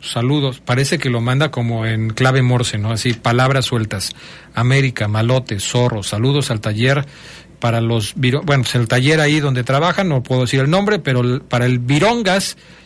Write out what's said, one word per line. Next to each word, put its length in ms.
saludos." 580
Parece 400
que 100
lo 120
manda 280
como 360
en 240
clave 320
morse, 360
¿no? 140
Así, 220
palabras 520
sueltas. 460
"América, 540
Malote, 540
Zorro, 420
saludos 480
al 80
taller 460
para 180
los 380
viro-", 260
bueno, 200
pues 120
el 140
taller 320
ahí 180
donde 240
trabajan, 460
no 120
puedo 200
decir 180
el 100
nombre, 300
pero 220
el, 200
para 240
el 140
Virongas 800